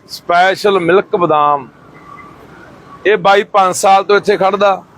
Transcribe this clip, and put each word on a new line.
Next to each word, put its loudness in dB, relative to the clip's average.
ਸਪੈਸ਼ਲ -2
ਮਿਲਕ -2
ਬਦਾਮ, -2
ਇਹ 0
ਬਾਈ 2
ਪੰਜ 0
ਸਾਲ 2
ਤੋਂ -2
ਇੱਥੇ -2
ਖੜਦਾ। 0